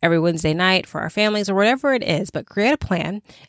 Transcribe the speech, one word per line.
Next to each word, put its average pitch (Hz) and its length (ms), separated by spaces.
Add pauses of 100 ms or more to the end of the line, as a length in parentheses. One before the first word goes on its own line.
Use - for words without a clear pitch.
every 170 160
Wednesday 160 340
night 185 320
for - 160
our 160 80
families, 208 400
or 190 60
whatever 262 400
it 220 80
is, - 260
but 131 160
create 226 280
a - 40
plan 175 460 (260)